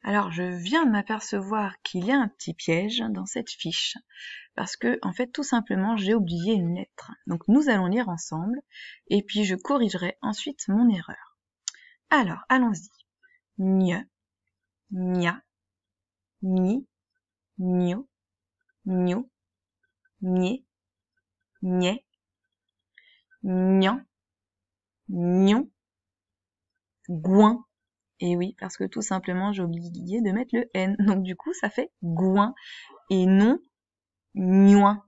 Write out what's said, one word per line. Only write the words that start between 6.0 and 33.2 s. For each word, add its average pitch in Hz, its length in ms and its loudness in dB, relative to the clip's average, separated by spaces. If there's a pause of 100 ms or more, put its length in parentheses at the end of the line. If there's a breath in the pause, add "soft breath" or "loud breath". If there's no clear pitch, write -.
oublié 180 400 0
une 175 200 0
lettre. - 380 -12 (160)
Donc, 170 180 -6
nous 285 220 4
allons 190 180 2
lire 214 220 0
ensemble, 180 520 -6 (460 loud breath)
et 202 160 0
puis 208 220 -2
je 185 100 -2
corrigerai 185 680 -2
ensuite - 460 -8
mon 226 220 4
erreur. - 500 -4 (720 soft breath)
Alors, 202 380 2
allons-y. 233 420 0 (680 soft breath)
Gne, 190 500 2 (840)
gna, 185 500 -2 (1000)
gni, 185 420 0 (720)
gno, 180 500 0 (800)
gno, 185 440 -2 (920)
gné, 185 440 -2 (1000)
gnan, 180 380 0 (3000 soft breath)
gnon, 190 640 2 (1400)
gouin. 196 560 4 (600)
Et 175 120 0
oui, 180 240 -4
parce 190 160 -12
que 190 80 -4
tout 202 180 -6
simplement, 190 500 -4
j'ai 190 120 -4
oublié 175 580 -6
de 202 80 0
mettre 240 240 -2
le 233 200 -2
N. 190 260 0
Donc 196 240 4
du 185 100 -6
coup, 320 180 -8
ça 226 160 -4
fait 277 220 -4 (140)
gouin 190 500 2 (560 loud breath)
et 185 160 2